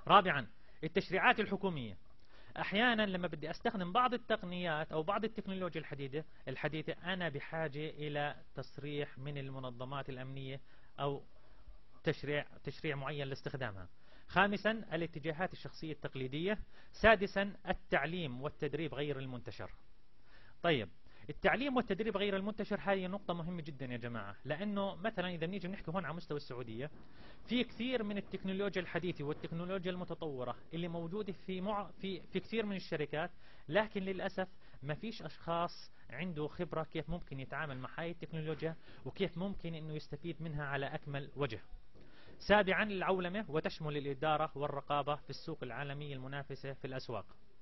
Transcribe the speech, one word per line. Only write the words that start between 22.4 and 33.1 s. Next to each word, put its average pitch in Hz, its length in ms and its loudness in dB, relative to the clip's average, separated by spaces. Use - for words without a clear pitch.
هاي 190 240 4
نقطة 180 280 0
مهمة 175 280 -2
جدًا 139 240 -6
يا 123 100 -2
جماعة، 110 480 -4
لأنه 196 500 0
مثلًا 180 340 0
إذا 165 180 0
بنيجي 180 220 -2
بنحكي 190 220 -4
هون 180 140 0
على 151 100 -2
مستوى 160 220 -4
السعودية، 123 540 -4
في 233 180 4
كثير 247 380 0
من 208 160 0
التكنولوجيا 190 640 0
الحديثة 170 420 0
والتكنولوجيا 170 680 -2
المتطورة 175 640 -2
اللي 170 140 0
موجودة 170 440 -2
في 185 280 -4
مع-، 202 300 0
في، 190 200 -2
في - 200 -2
كثير 220 260 0
من 202 100 0
الشركات، 151 540 0